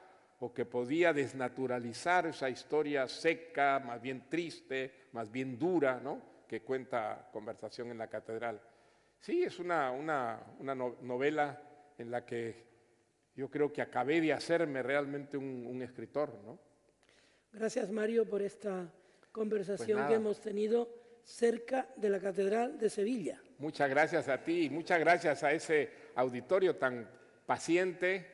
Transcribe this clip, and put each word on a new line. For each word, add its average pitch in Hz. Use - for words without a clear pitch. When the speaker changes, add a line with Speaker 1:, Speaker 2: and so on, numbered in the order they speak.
Speaker 1:
o 123
que 120
podía 151
desnaturalizar 127
esa 143
historia 147
seca, 143
más 120
bien 127
triste, 135
más 113
bien 131
dura, 139
¿no? 156
que 113
cuenta 120
Conversación 113
en 117
la 110
Catedral. 110
Sí, 349
es -
una, 165
una, 131
una 135
no-, 123
novela 139
en 117
la 120
que 117
yo 131
creo 143
que 143
acabé 127
de 156
hacerme 156
realmente 139
un, 131
un 127
escritor, 120
¿no? 123
Speaker 2:
Gracias, 220
Mario, 220
por 196
esta 190
conversación 208
Speaker 1:
Pues 214
nada. 220
Speaker 2:
que 226
hemos 214
tenido 214
cerca 233
de 208
la 196
Catedral 202
de 220
Sevilla. 208
Speaker 1:
Muchas 143
gracias 147
a 135
ti 170
y 135
muchas 165
gracias 160
a 143
ese 151
auditorio 131
tan 123
paciente, 180